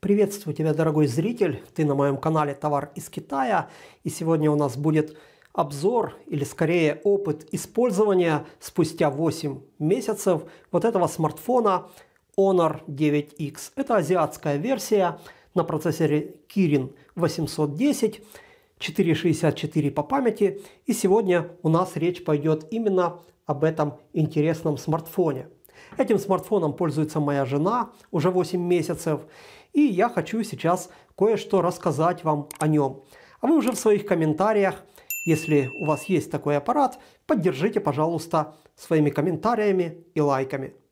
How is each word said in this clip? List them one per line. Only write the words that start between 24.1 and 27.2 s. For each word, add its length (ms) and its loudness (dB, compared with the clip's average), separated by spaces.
интересном 640 0
смартфоне. 720 -4
Этим 220 2
смартфоном 540 0
пользуется 460 -2
моя 260 0